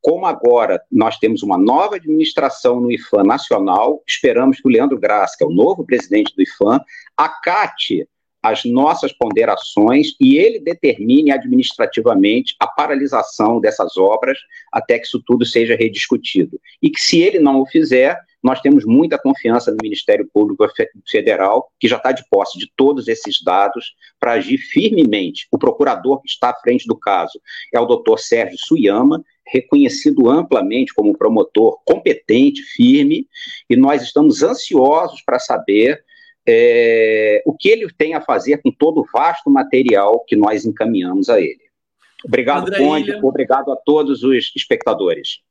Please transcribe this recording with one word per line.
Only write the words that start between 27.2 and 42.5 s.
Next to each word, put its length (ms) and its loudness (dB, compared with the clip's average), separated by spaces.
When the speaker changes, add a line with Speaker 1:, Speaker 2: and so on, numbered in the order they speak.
Speaker 1:
é 60 0
o 80 0
doutor 320 0
Sérgio 400 -4
Suyama, 640 0
reconhecido 800 2
amplamente 640 0
como 240 0
promotor 720 0
competente, 800 0
firme, 640 2
e 60 2
nós 260 4
estamos 400 2
ansiosos 800 0
pra 160 -2
saber, 680 0
é, 1000 2
o 100 0
que 140 0
ele 240 2
tem 220 -4
a 60 -6
fazer 360 -2
com 140 -2
todo 300 0
o 120 -6
vasto 360 0
material 720 2
que 140 -4
nós 300 0
encaminhamos 640 -4
a 100 4
ele. 220 -4
Obrigado, 440 -4